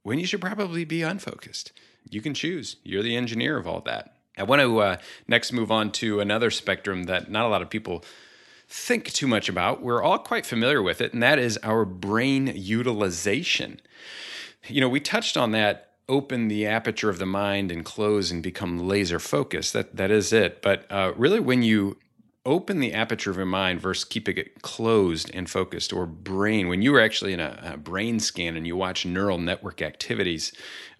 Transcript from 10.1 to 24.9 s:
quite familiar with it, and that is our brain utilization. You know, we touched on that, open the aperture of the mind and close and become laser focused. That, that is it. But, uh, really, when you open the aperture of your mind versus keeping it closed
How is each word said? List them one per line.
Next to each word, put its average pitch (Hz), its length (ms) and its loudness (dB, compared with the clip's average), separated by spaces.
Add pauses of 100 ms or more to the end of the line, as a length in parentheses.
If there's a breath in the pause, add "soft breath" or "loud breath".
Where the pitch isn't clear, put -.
quite - 280 -4
familiar 123 360 2
with 87 180 0
it, - 120 -2
and 117 100 -2
that 143 160 6
is 120 240 0
our 110 220 2
brain 110 720 0
utilization. 104 1300 -2 (880 loud breath)
You 135 120 0
know, 131 80 4
we 131 120 0
touched 226 360 -2
on 120 160 2
that, 104 420 0 (140)
open 131 400 0
the 104 180 -2
aperture 110 440 0
of 90 80 -2
the 95 80 -2
mind 98 460 0
and 85 120 -6
close 104 460 0
and 85 120 -4
become 87 440 -4
laser 95 320 2
focused. - 540 -2
That, - 240 -4
that 98 140 0
is 107 220 4
it. 104 300 4
But, 98 280 2
uh, 95 260 0
really, 170 240 4
when 127 220 4
you 104 340 4 (500)
open 185 320 2
the 120 160 0
aperture 110 360 -2
of 90 60 -2
your 95 80 -2
mind 92 360 0
versus 92 240 -2
keeping - 320 -4
it - 260 -8
closed 101 720 2